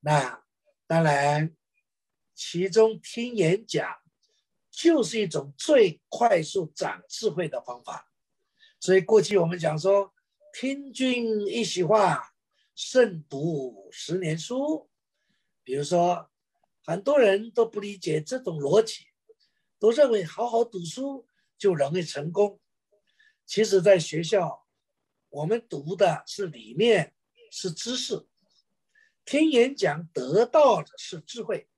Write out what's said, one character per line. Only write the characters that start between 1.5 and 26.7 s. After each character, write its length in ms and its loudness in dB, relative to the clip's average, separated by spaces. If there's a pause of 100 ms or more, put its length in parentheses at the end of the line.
其 340 -4
中 320 2
听 340 -8
演 320 2
讲 200 -4 (840)
就 320 2
是 180 -4
一 60 0
种 300 -6
最 520 4
快 340 2
速 320 -6
长 340 -8
智 220 -4
慧 180 -6
的 120 -8
方 240 -14
法。 260 -16 (680)
所 180 4
以 40 6
过 200 6
去 160 0
我 80 4
们 140 -4
讲 200 -2
说 340 0 (460)
，“听 340 -8
君 540 -2
一 160 -4
席 200 -4
话， 500 2 (420)
胜 540 2
读 640 -6
十 260 -6
年 200 -4
书。” 520 -6 (720)
比 120 -8
如 100 -4
说， 460 0 (520)
很 200 -6
多 160 2
人 320 2
都 160 2
不 120 -10
理 200 -10
解 240 -4
这 160 -8
种 200 -8
逻 240 4
辑， 220 -6 (760)
都 120 4
认 200 4
为 140 0
好 240 -6
好 160 2
读 200 -12
书 440 -10 (300)
就 160 2
容 200 -2
易 80 -2
成 300 -8
功。 260 0 (880)
其 200 -2
实 180 2
在 160 6
学 240 -4
校， 440 -2 (640)
我 160 -8
们 240 -4
读 260 -10
的 320 0
是 200 -10
理 320 -16